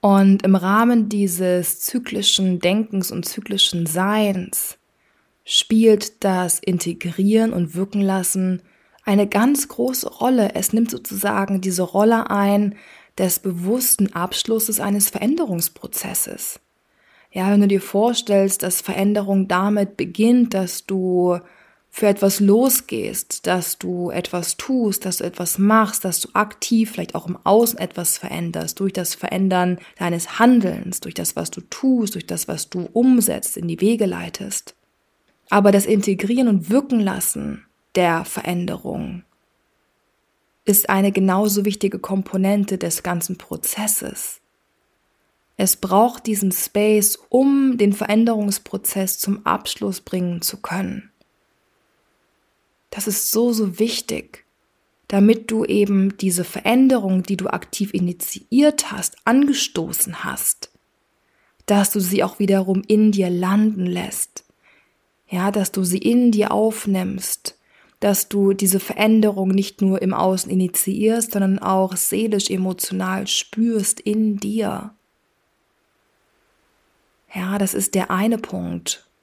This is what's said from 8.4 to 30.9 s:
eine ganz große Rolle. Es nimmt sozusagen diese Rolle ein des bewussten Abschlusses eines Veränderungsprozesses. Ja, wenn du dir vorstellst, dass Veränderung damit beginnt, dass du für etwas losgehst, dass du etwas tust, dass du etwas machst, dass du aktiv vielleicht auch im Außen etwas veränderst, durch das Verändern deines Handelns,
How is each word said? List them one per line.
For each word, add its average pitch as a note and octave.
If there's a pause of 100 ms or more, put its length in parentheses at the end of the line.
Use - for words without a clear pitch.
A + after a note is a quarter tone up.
eine G3+
ganz A#3+
große B3+
Rolle. A#3+
Es -
nimmt A3+
sozusagen G3
diese F#3
Rolle G#3+
ein G3+ (420)
des F#3
bewussten G3
Abschlusses G#3+
eines G3+
Veränderungsprozesses. - (720)
Ja, F#3+
wenn G#3
du G3+
dir G3
vorstellst, G3+
dass -
Veränderung G3
damit G3
beginnt, A#3
dass F#3+
du F3+ (500)
für -
etwas G3
losgehst, -
dass F3+
du F3+
etwas F3
tust, A#3
dass F#3
du -
etwas F3
machst, G#3+
dass F3+
du -
aktiv G#3+
vielleicht -
auch -
im F3
Außen A#3
etwas -
veränderst, E3
durch F#3+
das F3
Verändern F3+ (180)
deines E3+
Handelns, G3+